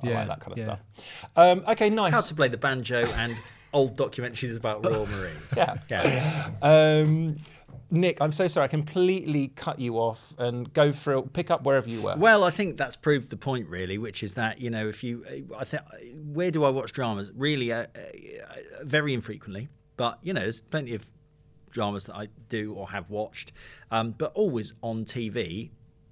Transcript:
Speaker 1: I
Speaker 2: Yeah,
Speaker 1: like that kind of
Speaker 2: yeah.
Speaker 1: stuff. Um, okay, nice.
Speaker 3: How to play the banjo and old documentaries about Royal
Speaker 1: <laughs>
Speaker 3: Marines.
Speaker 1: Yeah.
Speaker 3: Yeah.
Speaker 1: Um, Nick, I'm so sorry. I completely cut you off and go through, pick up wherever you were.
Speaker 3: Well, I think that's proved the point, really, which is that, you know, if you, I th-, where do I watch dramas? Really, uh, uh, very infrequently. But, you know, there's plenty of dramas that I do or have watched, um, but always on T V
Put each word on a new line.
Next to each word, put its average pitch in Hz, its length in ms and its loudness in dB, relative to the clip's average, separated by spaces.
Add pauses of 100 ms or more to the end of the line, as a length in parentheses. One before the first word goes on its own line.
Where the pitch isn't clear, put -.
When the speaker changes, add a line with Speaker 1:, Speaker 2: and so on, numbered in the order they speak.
Speaker 1:
I 120 40 -2
Speaker 2:
Yeah, 113 120 0
Speaker 1:
like 107 100 -2
that - 120 -8
kind - 120 -14
of - 40 -10
Speaker 2:
yeah. 113 80 -6
Speaker 1:
stuff. 95 140 -6 (560)
Um, 180 340 8
okay, 220 200 4
nice. 208 240 2
Speaker 3:
How 226 80 6
to - 140 -2
play 147 120 4
the 120 100 -4
banjo 123 480 0
and 113 300 -2 (380)
old 135 240 2
documentaries 123 600 -4
about 110 280 -2
Royal 110 220 0
Speaker 1:
<laughs> 101 80 -4
Speaker 3:
Marines. 85 400 -8
Speaker 1:
Yeah. - 200 2 (140)
Speaker 3:
Yeah. 147 600 0 (100)
Speaker 1:
Um, 156 760 6 (540)
Nick, 170 300 4
I'm 151 100 4
so 180 160 2
sorry. 151 180 2
I - 20 4
completely 156 880 2
cut - 240 -6
you 120 180 -2
off 113 400 -2
and 120 360 -2
go 147 180 6
through, 143 320 0 (100)
pick 170 160 -4
up 156 140 0
wherever 131 260 2
you 113 120 -4
were. 101 160 -2
Speaker 3:
Well, 208 260 8
I 175 80 4
think 180 260 -2
that's 131 180 -2
proved 147 360 2
the 104 60 -8
point, 104 300 -4
really, 92 300 -6
which 113 240 -8
is 98 140 -6
that, 113 260 -4
you 120 80 -4
know, 110 180 -2
if 107 160 -8
you, 120 220 -8 (320)
I - 60 -8
th-, - 180 -6 (500)
where 175 200 0
do 156 120 2
I 135 60 6
watch 135 240 -2
dramas? 104 420 -4
Really, 131 360 0
uh, 117 240 -4
uh, - 880 -16
very 147 320 0
infrequently. 107 540 -8 (280)
But, 120 240 -2
you 185 120 -6
know, 113 80 -2
there's 110 200 -4
plenty 131 320 -6
of 101 100 -6 (680)
dramas 101 340 -4
that 95 100 -14
I 107 120 -10 (200)
do 107 260 -6
or 95 160 -10
have 95 200 -8
watched, - 440 -8 (380)
um, 113 200 0
but 147 240 -6
always 135 460 -2
on 113 240 -6
T 117 240 -6
V 101 420 -6 (400)